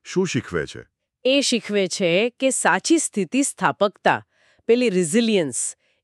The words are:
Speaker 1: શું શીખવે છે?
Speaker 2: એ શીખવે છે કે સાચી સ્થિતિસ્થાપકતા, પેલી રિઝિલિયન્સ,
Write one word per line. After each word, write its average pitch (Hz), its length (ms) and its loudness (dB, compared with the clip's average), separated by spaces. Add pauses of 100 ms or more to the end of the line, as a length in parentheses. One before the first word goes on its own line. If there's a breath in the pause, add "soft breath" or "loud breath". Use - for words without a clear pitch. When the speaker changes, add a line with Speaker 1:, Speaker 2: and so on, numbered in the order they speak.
Speaker 1:
શું 185 220 -2
શીખવે 85 400 -4
છે? 58 200 -18 (380)
Speaker 2:
એ 269 160 2
શીખવે 208 460 -2
છે 185 440 0 (100)
કે 269 100 2
સાચી 196 480 2
સ્થિતિસ્થાપકતા, 190 1300 -2 (420)
પેલી 240 200 4
રિઝિલિયન્સ, 185 880 0 (280)